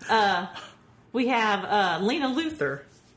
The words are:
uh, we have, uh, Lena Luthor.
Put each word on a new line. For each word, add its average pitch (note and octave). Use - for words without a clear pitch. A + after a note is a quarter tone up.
uh, G3
we A#3+
have, G#3+
uh, F#3+
Lena C4+
Luthor. B3